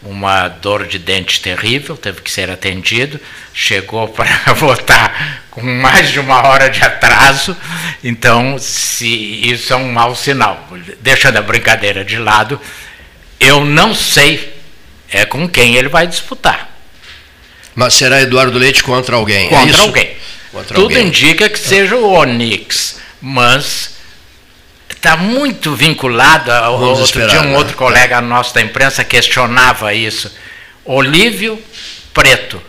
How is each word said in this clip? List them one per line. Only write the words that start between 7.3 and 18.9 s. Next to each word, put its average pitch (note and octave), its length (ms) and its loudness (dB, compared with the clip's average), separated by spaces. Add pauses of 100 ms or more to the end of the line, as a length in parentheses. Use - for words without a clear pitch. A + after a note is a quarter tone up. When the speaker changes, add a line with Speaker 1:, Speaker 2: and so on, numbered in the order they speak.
Speaker 1:
então A#2+ 560 0
se, - 500 -6 (420)
isso A#2+ 220 -4
é B2+ 40 2
um C3 140 -2
mau A#2+ 240 0
sinal. A#2+ 540 -2 (320)
Deixando B2+ 380 2
a G#2 40 -2
brincadeira G2+ 600 0
de G2+ 140 -6
lado, G#2+ 420 0 (800)
eu C#3+ 240 4
não E3 300 2
sei, - 600 0 (560)
é, G2+ 140 0
com D3+ 240 -4
quem A#2+ 260 2
ele B2+ 140 2
vai F3 180 2
disputar. - 640 -4 (1040)
Speaker 2:
Mas B2 200 0
será C3+ 260 4
Eduardo B2+ 380 2
Leite C3+ 260 2
contra B2+ 320 0